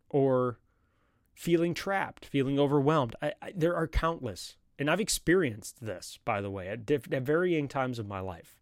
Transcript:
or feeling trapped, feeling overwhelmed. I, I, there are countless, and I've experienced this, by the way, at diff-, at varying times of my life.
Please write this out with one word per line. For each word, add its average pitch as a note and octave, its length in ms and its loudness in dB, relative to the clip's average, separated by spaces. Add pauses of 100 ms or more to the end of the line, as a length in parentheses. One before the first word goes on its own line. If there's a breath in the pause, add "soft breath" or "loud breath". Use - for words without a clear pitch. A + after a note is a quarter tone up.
or B2+ 500 2 (760)
feeling E3+ 400 2
trapped, - 500 -4
feeling C#3 340 0
overwhelmed. C#3+ 600 2
I, D3+ 180 -4
I, - 160 -14
there E3+ 200 2
are E3 120 0
countless, C3+ 720 -4 (220)
and D3 100 0
I've F3 100 4
experienced D#3+ 840 0
this, F#2 400 -10
by G#2 160 0
the G2+ 80 -4
way, F#2+ 180 -6
at A2 200 -8
diff-, D3 260 0
at C3+ 80 0
varying D#3 460 2
times B2+ 320 -2
of G#2+ 80 -6
my G2 120 -6
life. F#2 420 -10